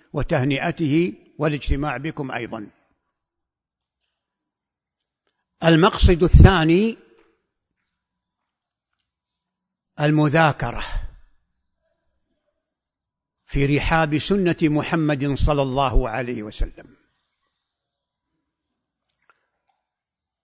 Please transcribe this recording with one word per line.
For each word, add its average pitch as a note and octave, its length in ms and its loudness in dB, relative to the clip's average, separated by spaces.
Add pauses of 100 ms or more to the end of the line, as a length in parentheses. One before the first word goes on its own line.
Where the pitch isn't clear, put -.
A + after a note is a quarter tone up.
(140)
وتهنئته D3 1000 -2 (240)
والاجتماع D3 600 -6
بكم C#3 340 -12
أيضًا. A2 360 -12 (3000)
المقصد E3 600 4
الثاني، F3+ 720 6 (3000)
المذاكرة D3+ 840 0 (2500)
في C#3 320 -2
رحاب D#3 400 -2
سنة F3+ 460 -2
محمد D3 680 -2
صلى C#3+ 280 0
الله C3 480 -2
عليه A#2 340 -8
وسلم. - 520 -10 (3500)